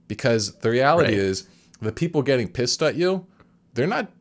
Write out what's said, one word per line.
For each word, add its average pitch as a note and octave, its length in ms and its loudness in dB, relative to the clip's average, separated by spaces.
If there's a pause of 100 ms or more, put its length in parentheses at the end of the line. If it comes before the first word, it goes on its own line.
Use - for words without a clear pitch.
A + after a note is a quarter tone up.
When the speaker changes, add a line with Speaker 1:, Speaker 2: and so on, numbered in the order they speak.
Speaker 1:
because A2 540 -2
the A2+ 100 0
reality C3+ 440 4
Speaker 2:
Right. G2+ 40 2
Speaker 1:
is F#2+ 300 -2 (320)
the G#2+ 120 -4
people E3 300 -2
getting B2 260 0
pissed - 340 -2
at C#3+ 120 0
you, F3+ 320 -2 (480)
they're B2 120 0
not, G#3 240 -4 (100)